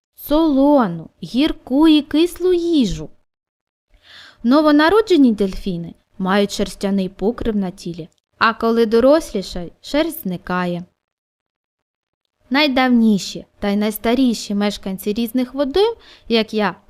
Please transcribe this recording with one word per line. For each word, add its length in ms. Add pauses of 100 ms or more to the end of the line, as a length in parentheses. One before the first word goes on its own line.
(140)
Солону, 960 (120)
гірку 640
і 140
кислу 500
їжу. 560 (1300)
Новонароджені 920
дельфіни 600 (240)
мають 340
шерстяний 560
покрив 480
на 140
тілі, 380 (300)
а 160
коли 320
дорослішають, 960
шерсть 420
зникає. 600 (1700)
Найдавніші 960 (120)
та 100
й 80
найстаріші 800
мешканці 580
різних 420
водойм, 400 (340)
як 260
я 220 (140)